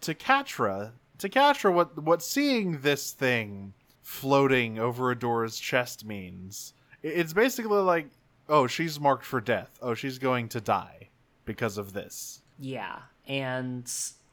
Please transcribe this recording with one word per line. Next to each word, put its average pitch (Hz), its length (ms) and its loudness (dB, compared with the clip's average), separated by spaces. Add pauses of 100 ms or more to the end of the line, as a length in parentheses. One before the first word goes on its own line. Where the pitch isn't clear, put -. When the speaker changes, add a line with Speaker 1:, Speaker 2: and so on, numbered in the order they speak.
Speaker 1:
to 165 120 -4
Catra, 113 760 0 (280)
to 196 100 -4
Catra, 269 440 6
what, 175 300 2
what 165 180 4
seeing 226 600 0
this 143 300 0
thing 101 600 -2 (280)
floating 131 760 2
over 123 360 0
Adora's 117 440 -2
chest - 440 -2
means, 95 680 -14 (320)
i-, - 20 -4
it's 160 240 -2
basically 220 460 2
like, 180 320 2 (400)
oh, 147 180 6
she's 151 320 -4
marked 139 240 2
for 131 160 -2
death. 107 300 -2 (120)
Oh, 120 120 -2
she's 127 240 -6
going 127 320 0
to 123 100 -4
die 101 500 -2 (360)
because 110 320 -4
of 101 160 -10
this. - 480 -12 (180)
Speaker 2:
Yeah. 127 380 -10 (300)
And, 127 640 -4 (420)